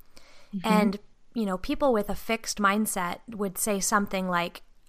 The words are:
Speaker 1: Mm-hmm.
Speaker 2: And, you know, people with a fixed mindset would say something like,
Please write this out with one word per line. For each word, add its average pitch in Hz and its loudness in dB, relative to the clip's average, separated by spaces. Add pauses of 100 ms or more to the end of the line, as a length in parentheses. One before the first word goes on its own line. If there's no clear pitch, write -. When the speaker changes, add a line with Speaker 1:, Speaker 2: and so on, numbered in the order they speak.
(560)
Speaker 1:
Mm-hmm. 185 -4
Speaker 2:
And, 214 4 (360)
you 226 0
know, 190 -2
people 285 2
with 208 2
a 196 0
fixed - -4
mindset 202 0 (100)
would 196 -4
say 202 0
something 196 0
like, 175 -2 (260)